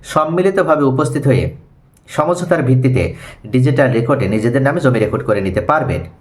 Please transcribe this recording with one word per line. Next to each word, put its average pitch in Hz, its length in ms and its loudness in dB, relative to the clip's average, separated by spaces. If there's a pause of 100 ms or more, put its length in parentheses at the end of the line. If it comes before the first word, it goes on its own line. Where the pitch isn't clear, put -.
(140)
সম্মিলিতভাবে 165 760 2
উপস্থিত 131 380 -2
হয়ে 87 160 2 (640)
সমঝোতার 175 580 0
ভিত্তিতে 127 360 2 (500)
ডিজিটাল 131 440 2
রেকর্ডে 117 280 0 (100)
নিজেদের 120 320 0
নামে 160 160 0
জমি 120 180 2
রেকর্ড 107 240 -2
করে 104 220 0
নিতে 90 220 -2
পারবেন। 87 320 0 (200)